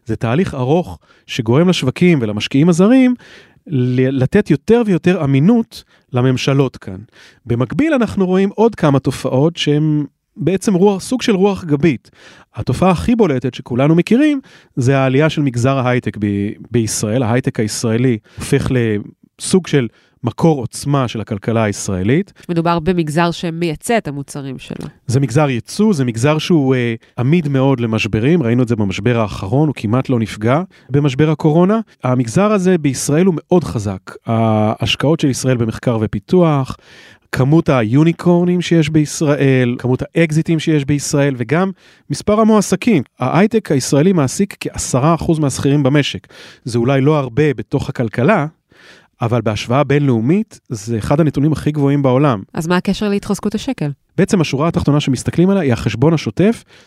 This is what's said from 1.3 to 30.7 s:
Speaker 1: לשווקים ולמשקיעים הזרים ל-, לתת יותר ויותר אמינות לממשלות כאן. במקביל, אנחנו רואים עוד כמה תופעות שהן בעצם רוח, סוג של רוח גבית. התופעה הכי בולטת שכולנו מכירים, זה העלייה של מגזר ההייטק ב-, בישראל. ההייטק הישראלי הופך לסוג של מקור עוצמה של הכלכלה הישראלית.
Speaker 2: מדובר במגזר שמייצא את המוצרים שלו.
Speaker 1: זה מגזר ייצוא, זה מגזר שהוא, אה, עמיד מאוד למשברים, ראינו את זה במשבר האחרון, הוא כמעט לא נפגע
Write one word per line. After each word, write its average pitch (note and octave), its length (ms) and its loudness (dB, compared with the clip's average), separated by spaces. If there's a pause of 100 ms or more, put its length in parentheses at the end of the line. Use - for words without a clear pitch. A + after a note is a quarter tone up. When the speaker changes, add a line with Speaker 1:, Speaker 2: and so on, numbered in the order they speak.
Speaker 1:
לשווקים E3 540 2
ולמשקיעים G#2+ 460 0
הזרים B3 460 4 (520)
ל-, B2+ 560 0
לתת G#3 280 2
יותר A#3 360 2
ויותר F3 380 0
אמינות D#3+ 600 2 (280)
לממשלות C3 640 0
כאן. F#2+ 220 -14 (480)
במקביל, C#3 480 0
אנחנו G3+ 320 0
רואים G3 280 2
עוד G#3+ 200 2
כמה C#3 240 2
תופעות C#3 580 -2
שהן D3+ 480 0 (320)
בעצם F#3+ 380 0
רוח, F#3+ 260 2
סוג - 220 -6
של A3 120 0
רוח F#3+ 300 0
גבית. C#3+ 460 0 (440)
התופעה - 360 0
הכי A3+ 260 0
בולטת C#3 380 0
שכולנו C#3 400 0
מכירים, C4+ 460 2 (360)
זה C3+ 220 2
העלייה C3+ 320 2
של D3+ 120 -4
מגזר C3+ 360 0
ההייטק B2 420 -2
ב-, G#2 60 0 (440)
בישראל. A2+ 520 -2
ההייטק A#2+ 380 -2
הישראלי A2+ 580 0 (200)
הופך - 320 -2
לסוג A#2+ 960 -2
של B2+ 220 0 (360)
מקור D3 360 0
עוצמה C3+ 480 -2
של A2+ 120 -6
הכלכלה A2 440 -2
הישראלית. G#2 680 -2 (160)
Speaker 2:
מדובר E3+ 300 0
במגזר E3+ 520 0
שמייצא E3+ 680 -4
את F3 100 -6
המוצרים C#3 500 -10
שלו. - 300 -14 (180)
Speaker 1:
זה B2+ 140 0
מגזר C#3 300 0
ייצוא, G#3 420 -2
זה C3+ 120 0
מגזר B2 340 0
שהוא, C#3 360 2
אה, A#2+ 200 -2 (240)
עמיד D3 300 0
מאוד C3+ 320 2
למשברים, A2+ 600 0
ראינו A#2+ 200 2
את A2+ 60 0
זה A#2 80 0
במשבר G#2+ 440 0
האחרון, A2+ 480 -2
הוא C#3 60 -4
כמעט A#2+ 340 -2
לא B2+ 100 0
נפגע A2+ 440 -2 (280)